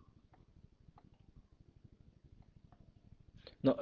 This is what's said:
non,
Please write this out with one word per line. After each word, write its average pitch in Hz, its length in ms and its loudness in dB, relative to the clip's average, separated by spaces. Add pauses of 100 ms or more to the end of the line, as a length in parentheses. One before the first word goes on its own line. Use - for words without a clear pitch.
(3750)
non, 131 180 12